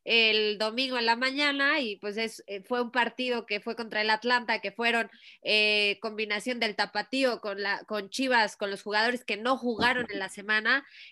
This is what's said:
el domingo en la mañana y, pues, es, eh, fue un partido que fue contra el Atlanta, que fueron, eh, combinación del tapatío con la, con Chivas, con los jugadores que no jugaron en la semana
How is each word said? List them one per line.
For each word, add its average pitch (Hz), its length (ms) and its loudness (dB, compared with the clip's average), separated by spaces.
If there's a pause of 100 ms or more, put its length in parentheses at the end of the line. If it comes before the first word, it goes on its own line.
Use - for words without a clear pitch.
el 214 540 4
domingo 240 400 -2
en 233 80 -2
la 233 100 4
mañana 277 640 0
y, 214 160 -4
pues, 208 200 -6
es, 220 300 -6
eh, 196 160 -10
fue 247 180 -2
un 233 120 -4
partido 240 520 -2
que 208 160 -4
fue 226 160 -6
contra 220 260 -4
el 214 80 2
Atlanta, 226 500 2
que 196 120 -6
fueron, 233 380 0 (320)
eh, 208 580 2
combinación 214 600 -4
del 214 160 -2
tapatío 214 640 -2
con 202 220 -8
la, 196 240 -4
con 208 220 -6
Chivas, 247 480 2
con 202 140 -4
los 196 120 -8
jugadores 226 420 0
que 214 120 -4
no 247 220 0
jugaron 240 520 0
en 202 100 -6
la 190 80 -6
semana 214 580 0 (260)